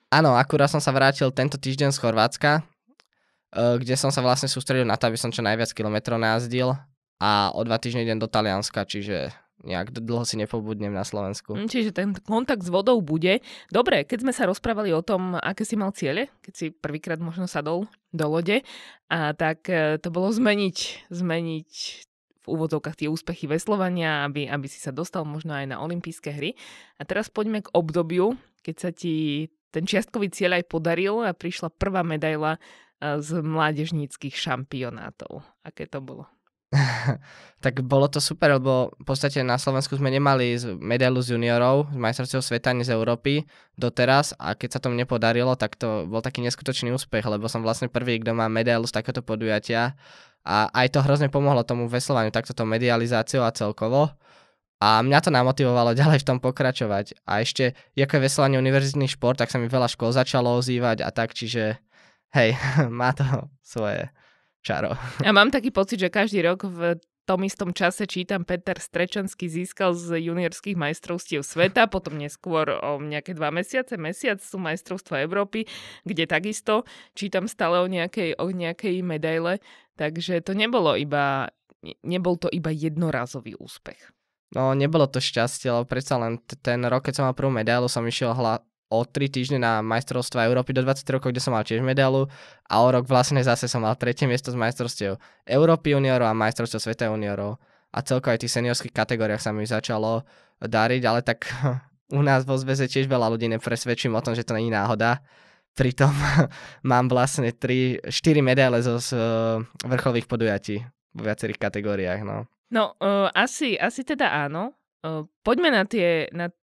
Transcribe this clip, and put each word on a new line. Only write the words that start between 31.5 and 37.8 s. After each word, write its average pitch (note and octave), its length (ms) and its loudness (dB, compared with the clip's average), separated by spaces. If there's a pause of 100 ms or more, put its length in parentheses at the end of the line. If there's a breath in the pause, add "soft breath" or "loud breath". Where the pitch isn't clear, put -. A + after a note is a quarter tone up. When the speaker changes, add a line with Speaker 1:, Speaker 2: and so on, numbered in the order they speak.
Speaker 2:
prvá F#3+ 320 -2
medaila, D#3 560 -2
eh, - 640 -8
z D#3 240 -4
mládežníckych D#3 880 -2
šampionátov. B2+ 1120 -8 (160)
Aké D#3 240 -14
to C#3 160 -12
bolo? C3 240 -16 (460)
Speaker 1:
<laughs> B2+ 480 0 (420 loud breath)
Tak C3 240 -2